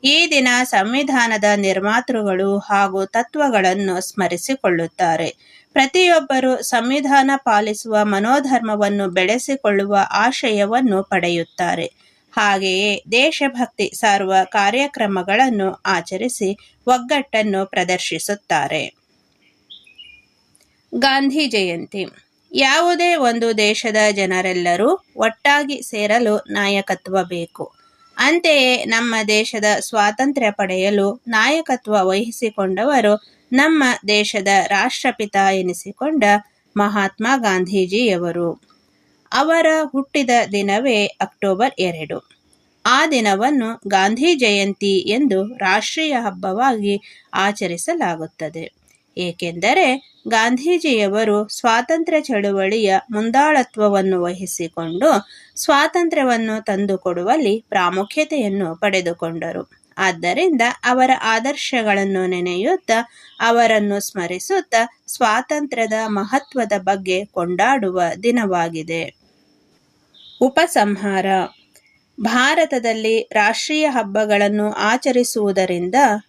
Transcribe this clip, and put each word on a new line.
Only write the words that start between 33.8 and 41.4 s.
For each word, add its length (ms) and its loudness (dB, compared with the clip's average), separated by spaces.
ದೇಶದ 400 0
ರಾಷ್ಟ್ರಪಿತ 680 -2
ಎನಿಸಿಕೊಂಡ 720 -2
ಮಹಾತ್ಮ 500 0
ಗಾಂಧೀಜಿಯವರು. 1120 0
ಅವರ 360 2
ಹುಟ್ಟಿದ 460 -2
ದಿನವೇ 540 0
ಅಕ್ಟೋಬರ್ 760 -2